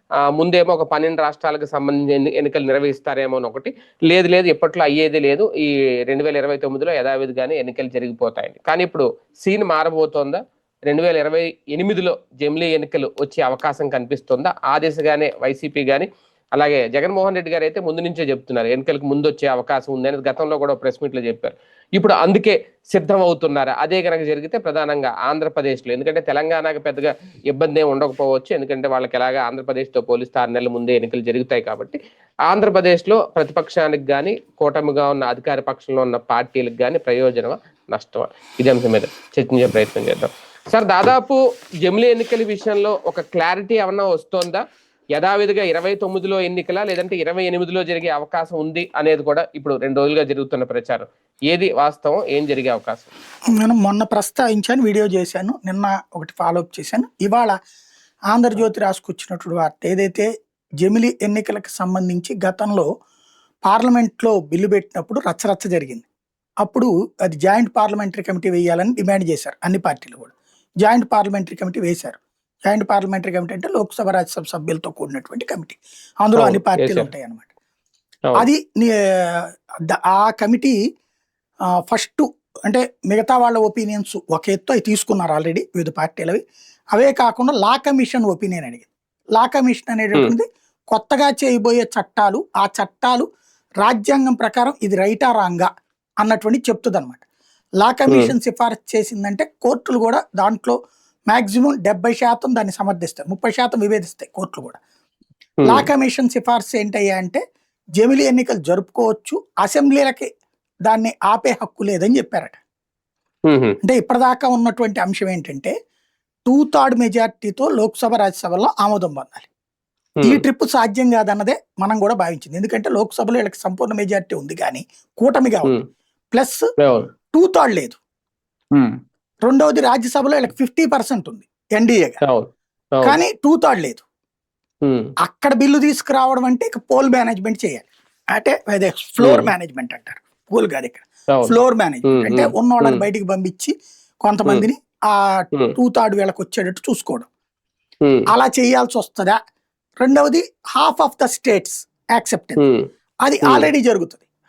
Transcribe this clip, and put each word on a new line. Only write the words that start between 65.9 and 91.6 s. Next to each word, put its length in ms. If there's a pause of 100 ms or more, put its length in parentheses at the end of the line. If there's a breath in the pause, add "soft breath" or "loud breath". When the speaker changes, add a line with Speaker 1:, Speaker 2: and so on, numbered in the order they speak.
Speaker 2:
అప్పుడు 520 (100)
అది 140
జాయింట్ 400
పార్లమెంటరీ 480
కమిటీ 260
వేయాలని 440
డిమాండ్ 360
చేశారు 340
అన్ని 160
పార్టీలు 360
కూడా. 160 (460)
జాయింట్ 340
పార్లమెంటరీ 440
కమిటీ 240
వేశారు. 400 (460)
జాయింట్ 240
పార్లమెంటరీ 440
కమిటీ 200
అంటే 180
లోక్సభ, 380
రాజ్యసభ 340
సభ్యులతో 480
కూడినటువంటి 540
కమిటీ, 300 (440 soft breath)
అందులో 200
Speaker 1:
అవును, 60
Speaker 2:
అన్ని 140
పార్టీలు 280
Speaker 1:
వేశారు. 180
Speaker 2:
ఉంటాయి 180
అన్నమాట. 260 (800)
Speaker 1:
అవును. 120
Speaker 2:
అది 280 (100)
ని-, 140 (880)
ద-, 240
ఆ 240
కమిటీ, 640 (640)
ఆ, 300
ఫస్ట్ 320 (420)
అంటే 280 (120)
మిగతా 320
వాళ్ళ 200
ఒపీనియన్స్ 600 (120)
ఒక 200
ఎత్తు, 220
అవి 100
తీసుకున్నారు 500
already 300 (140)
వివిధ 140
పార్టీలవి. 560 (480 soft breath)
అవే 180
కాకుండా 420
లా 240
కమిషన్ 480
ఒపీనియన్ 400
అడిగింది. 220 (440)
లా 140
కమిషన్ 460
అనేటటువంటిది 520
Speaker 1:
Hmm. 440
Speaker 2:
కొత్తగా 420
చేయబోయే 540